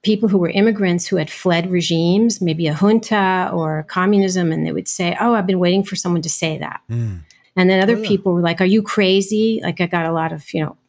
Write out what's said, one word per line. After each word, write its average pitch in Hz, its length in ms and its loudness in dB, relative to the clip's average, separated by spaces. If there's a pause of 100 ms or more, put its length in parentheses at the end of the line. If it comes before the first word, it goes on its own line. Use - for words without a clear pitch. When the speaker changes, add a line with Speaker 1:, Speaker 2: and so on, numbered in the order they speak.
Speaker 1:
people 214 260 0
who 196 80 2
were 170 120 2
immigrants 196 580 0
who 196 80 -2
had 156 160 -2
fled 175 400 -2
regimes, 175 720 0
maybe 165 260 -2
a 147 80 0
junta 196 760 2
or 156 340 -2
communism, 185 640 0
and 160 140 -2
they 160 80 -4
would 185 160 -6
say, 175 320 -2
"Oh, 233 140 2
I've 190 120 0
been 190 120 0
waiting 180 240 2
for 196 120 -6
someone 175 280 -2
to 165 60 -6
say 160 280 -4
that." - 240 -10 (100)
Speaker 2:
Mm. 113 300 -6 (340)
Speaker 1:
And 185 140 4
then 190 120 4
other 214 140 2
Speaker 3:
Oh, 214 60 -4
yeah. 214 60 -6
Speaker 1:
people 196 260 2
were 175 80 2
like, 170 200 0
"Are 185 40 4
you 214 180 4
crazy?" 208 800 2
Like, 170 180 -6
I 170 60 0
got 170 180 -2
a 165 60 -2
lot 160 220 -2
of, 151 200 -14
you 165 100 -2
know - 120 -8 (140)